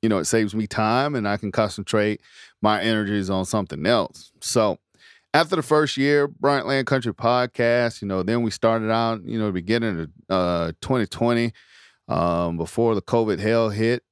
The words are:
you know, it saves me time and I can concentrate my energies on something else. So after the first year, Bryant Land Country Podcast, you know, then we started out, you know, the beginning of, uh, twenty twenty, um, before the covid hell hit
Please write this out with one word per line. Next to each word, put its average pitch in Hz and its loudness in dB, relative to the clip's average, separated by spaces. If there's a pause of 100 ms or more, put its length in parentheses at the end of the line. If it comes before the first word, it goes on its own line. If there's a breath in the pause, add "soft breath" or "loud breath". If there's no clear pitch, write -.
you 113 2
know, 104 2
it 82 -2
saves 107 0
me 107 -4
time 120 0
and 107 -2
I 101 0
can 101 -6
concentrate 104 0 (400 loud breath)
my 107 4
energies 104 0
on 95 0
something 90 -4
else. - -2
So 107 0 (520 soft breath)
after 160 2
the 160 0
first 151 2
year, 143 2
Bryant 143 0
Land 135 0
Country 123 0
Podcast, 120 0
you 104 -8
know, 95 0
then 117 0
we 110 0
started 113 0
out, 113 0
you 113 -4
know, 107 0
the 101 -2
beginning 95 0
of, 76 -6 (180)
uh, 87 0
twenty 120 0
twenty, 117 0 (560 soft breath)
um, 85 0
before 110 0
the - -4
covid 107 0
hell 110 0
hit 113 0